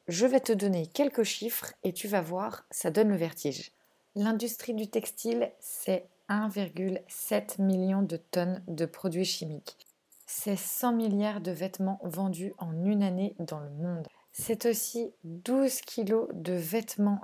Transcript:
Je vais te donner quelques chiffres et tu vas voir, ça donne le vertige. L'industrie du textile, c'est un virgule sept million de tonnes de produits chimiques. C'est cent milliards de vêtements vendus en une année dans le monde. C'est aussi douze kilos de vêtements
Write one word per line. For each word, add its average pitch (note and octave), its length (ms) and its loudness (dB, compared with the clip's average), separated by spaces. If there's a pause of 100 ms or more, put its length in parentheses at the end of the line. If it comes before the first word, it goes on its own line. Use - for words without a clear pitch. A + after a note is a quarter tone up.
Je F3 180 4
vais C4 140 6
te B3 120 2
donner F#3+ 360 2
quelques C4+ 360 2
chiffres - 480 -4 (120)
et F#3 80 2
tu G3+ 160 -8
vas G3 120 2
voir, F3+ 500 -4
ça - 200 -2
donne G#3+ 180 6
le G3+ 80 6
vertige. D#3+ 540 -2 (460)
L'industrie A3+ 580 0
du G#3+ 140 -2
textile, A#3 640 -2 (100)
c'est - 460 -2 (220)
un G#3 180 0
virgule F#3+ 640 -2
sept - 500 -2
million F#3+ 440 4
de E3+ 140 0
tonnes F3+ 520 -2
de E3 180 0
produits F3 380 -2
chimiques. D#3 520 -6 (500)
C'est - 300 -2
cent A#3+ 360 0
milliards G#3 480 2
de E3+ 100 -4
vêtements F#3+ 540 -2
vendus F#3 540 -2
en E3+ 260 -4
une G3+ 180 4
année G3 380 2
dans D#3 180 -4
le D3 120 -10
monde. D#3+ 360 -4 (240)
C'est - 340 -4
aussi A#3 460 0 (140)
douze B3 560 2
kilos A3 520 0
de E3+ 200 -4
vêtements G3+ 720 2